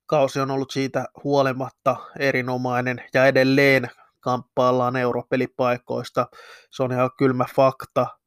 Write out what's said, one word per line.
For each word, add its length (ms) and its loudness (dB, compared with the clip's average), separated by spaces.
Kausi 340 0
on 120 -2
ollut 200 -4
siitä 340 -4
huolimatta 720 -2
erinomainen 840 -2
ja 120 4
edelleen 640 4
kamppaillaan 760 0
europelipaikoista. 1300 -4
Se 120 -6
on 80 -2
ihan 260 0
kylmä 280 2
fakta. 520 2